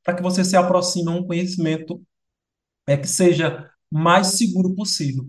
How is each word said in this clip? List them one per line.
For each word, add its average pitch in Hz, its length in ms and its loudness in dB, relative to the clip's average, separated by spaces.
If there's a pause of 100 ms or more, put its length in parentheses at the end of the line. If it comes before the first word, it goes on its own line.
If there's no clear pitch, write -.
para 180 80 0
que 180 80 -6
você 185 240 0
se 190 100 2
aproxime 180 540 2
a 170 60 -2
um 180 100 -4
conhecimento, 170 760 -4 (840)
é, 143 100 2
que 143 120 -4
seja 165 640 0 (200)
mais 175 380 4
seguro 185 480 0
possível. 139 540 -4